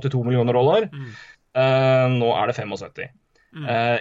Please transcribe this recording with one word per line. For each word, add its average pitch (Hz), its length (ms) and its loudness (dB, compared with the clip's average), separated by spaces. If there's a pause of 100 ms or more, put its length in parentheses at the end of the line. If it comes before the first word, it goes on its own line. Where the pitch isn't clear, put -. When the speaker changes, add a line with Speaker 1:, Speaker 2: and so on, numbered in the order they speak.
Speaker 1:
åttito 135 240 -2
millioner 123 280 2
dollar. 160 380 2
Speaker 2:
Mm. 135 220 -16 (420)
Speaker 1:
Eh, 131 540 4 (100)
nå 117 160 2
er 107 140 0
det 123 80 -4
femogsytti. 98 500 -10 (480)
Speaker 2:
Mm. 147 140 -10
Speaker 1:
Eh, 117 320 0